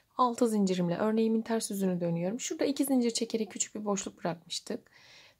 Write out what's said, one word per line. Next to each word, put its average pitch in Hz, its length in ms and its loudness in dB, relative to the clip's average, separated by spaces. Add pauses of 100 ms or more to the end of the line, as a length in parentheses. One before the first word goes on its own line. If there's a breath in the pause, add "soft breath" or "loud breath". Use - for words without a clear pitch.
(180 loud breath)
Altı 247 300 4
zincirimle 185 500 2
örneğimin 220 440 2
ters 226 300 -2
yüzünü 190 300 0
dönüyorum. 175 380 -2
Şurada 320 260 -4
iki 277 200 0
zincir 247 260 2
çekerek 226 400 -4
küçük - 240 -6
bir 214 100 -8
boşluk 202 340 -4
bırakmıştık. - 720 -8 (480 loud breath)